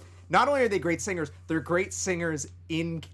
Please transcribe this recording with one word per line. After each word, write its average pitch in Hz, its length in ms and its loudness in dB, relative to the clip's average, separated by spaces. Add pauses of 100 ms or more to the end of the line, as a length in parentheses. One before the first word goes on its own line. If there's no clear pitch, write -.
(280)
not 214 200 6
only 277 140 4
are 233 60 4
they 196 120 0
great 165 200 0
singers, 175 300 -4 (160)
they're 160 140 0
great 175 340 0
singers 170 520 -2 (220)
in 165 460 -2